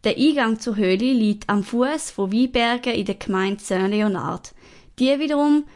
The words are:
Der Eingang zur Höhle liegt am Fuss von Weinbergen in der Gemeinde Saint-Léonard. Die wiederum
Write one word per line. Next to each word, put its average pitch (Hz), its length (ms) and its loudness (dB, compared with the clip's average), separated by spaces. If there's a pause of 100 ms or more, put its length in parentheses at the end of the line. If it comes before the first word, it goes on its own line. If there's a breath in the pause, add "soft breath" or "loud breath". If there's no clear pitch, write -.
Der 214 140 0
Eingang 254 420 2
zur 214 180 -4
Höhle 208 360 2
liegt 214 360 0
am 202 140 0
Fuss 262 460 -2
von 196 240 -4
Weinbergen 240 600 0
in 196 120 -2
der 196 100 -4
Gemeinde 196 480 -2
Saint-Léonard. 190 880 -2 (440 loud breath)
Die 269 220 2
wiederum 294 460 2 (100)